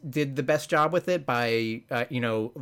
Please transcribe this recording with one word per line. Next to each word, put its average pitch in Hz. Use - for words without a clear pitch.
did 139
the 143
best 147
job 156
with 175
it 175
by, 117
uh, 120
you 127
know, 113